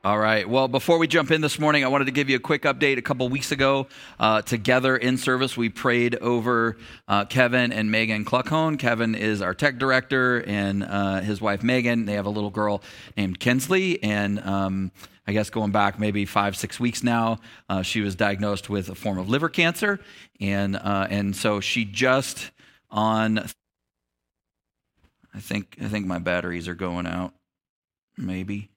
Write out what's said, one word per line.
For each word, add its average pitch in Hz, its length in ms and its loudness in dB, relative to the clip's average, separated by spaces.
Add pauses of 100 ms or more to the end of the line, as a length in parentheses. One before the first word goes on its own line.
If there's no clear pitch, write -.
All 104 140 2
right. 107 280 2
Well, 127 220 2
before 139 300 2
we 165 80 4
jump 151 240 2
in 160 100 4
this 151 180 -2
morning, 151 240 2
I 131 60 0
wanted 139 160 2
to 135 60 0
give 135 180 0
you 135 80 2
a - 20 0
quick 151 260 -2
update. 139 340 2
A - 20 -2
couple 127 300 -2
weeks 131 220 -4
ago, 135 340 2 (340)
uh, 107 220 4
together 127 560 2
in 127 180 2
service, 127 400 0
we 117 140 0
prayed 120 460 2
over, 117 600 0 (320)
uh, 101 160 2
Kevin 123 480 2
and 107 180 0
Megan 110 360 0
Cluckhone. 156 520 0
Kevin 117 360 0
is 104 260 0
our 92 140 -2
tech 139 240 0
director, 127 680 2
and, 98 380 -2
uh, 98 360 -2
his 101 200 -4
wife, 101 220 -2
Megan, 120 420 2
they 104 80 -4
have 104 140 -2
a 104 40 -2
little 104 200 -4
girl 104 320 0 (340)
named 95 240 -2
Kinsley. 160 640 2
And, 104 380 0
um, 95 520 -2 (340)
I 101 60 -4
guess 107 160 0
going 107 220 -2
back 101 280 2
maybe 104 280 0
five, 101 280 0
six - 240 -8
weeks 120 240 -2
now, 113 360 0 (320)
uh, 95 100 0
she 104 220 -2
was 98 120 -2
diagnosed 101 540 -2
with 98 220 -4
a 92 40 -10
form 98 220 -4
of 92 140 -4
liver 147 180 2
cancer. 190 520 0 (380)
And, 98 380 0
uh, 98 320 0
and 101 260 -2
so 104 260 0
she 113 260 -2
just 131 640 0 (400)
on, 110 480 2 (1900)
I 101 60 -12
think, - 420 -6
I 107 80 -6
think 104 160 -4
my 90 140 -2
batteries 87 500 -2
are 90 60 -6
going 87 320 -4
out, 87 260 -6 (840)
maybe. 98 580 -6